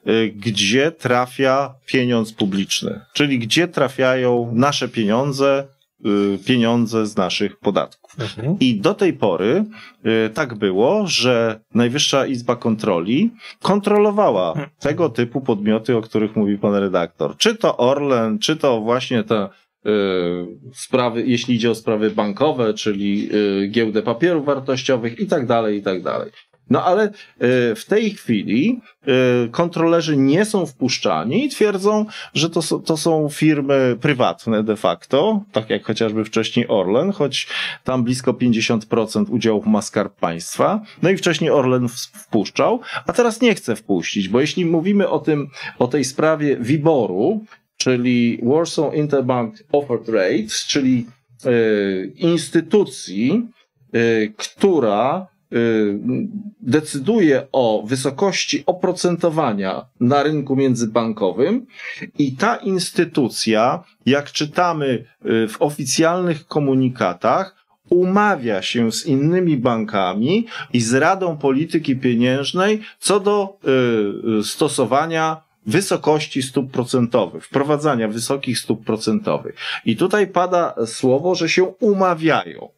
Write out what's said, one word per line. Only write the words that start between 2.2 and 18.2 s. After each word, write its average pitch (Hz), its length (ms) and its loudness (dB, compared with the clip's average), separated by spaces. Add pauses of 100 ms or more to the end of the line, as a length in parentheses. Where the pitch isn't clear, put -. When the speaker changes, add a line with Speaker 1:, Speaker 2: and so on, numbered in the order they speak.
Speaker 1:
publiczny, - 680 -4 (120)
czyli 139 260 0
gdzie 143 300 0
trafiają 127 840 0
nasze 135 340 0
pieniądze, 135 760 0 (420)
y, 101 380 0
pieniądze 113 640 2
z 107 100 -6
naszych 98 400 -2
podatków. - 640 -4
Speaker 2:
Mhm. 113 400 -4
Speaker 1:
I 120 200 2
do 180 140 2
tej 180 180 0
pory, 117 520 0 (640)
y, 107 40 -4
tak 120 240 -4
było, 110 520 0
że 117 540 0 (140)
Najwyższa 120 520 2
Izba 120 300 -2
Kontroli 110 760 0 (320)
kontrolowała 202 840 2
Speaker 2:
Mhm. 139 220 -6 (100)
Speaker 1:
tego 156 280 0
typu 117 320 -2
podmioty, 110 560 0
o 107 60 0
których 107 340 -2
mówi 101 220 0
pan 101 160 0
redaktor. 87 600 -2
Czy 226 180 0
to 180 220 0
Orlen, 123 640 0